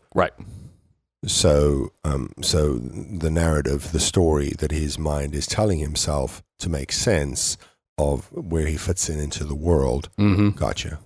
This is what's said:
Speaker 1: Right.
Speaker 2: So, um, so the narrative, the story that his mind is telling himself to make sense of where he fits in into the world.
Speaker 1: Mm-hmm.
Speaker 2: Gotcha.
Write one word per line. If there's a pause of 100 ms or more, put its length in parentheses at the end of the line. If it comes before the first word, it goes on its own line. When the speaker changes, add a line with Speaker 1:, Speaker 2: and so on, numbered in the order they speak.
(160)
Speaker 1:
Right. (960)
Speaker 2:
So, (120)
um, (100)
so
the
narrative,
the
story
that
his
mind
is
telling
himself (160)
to
make
sense (400)
of
where
he
fits
in
into
the
world.
Speaker 1:
Mm-hmm.
Speaker 2:
Gotcha.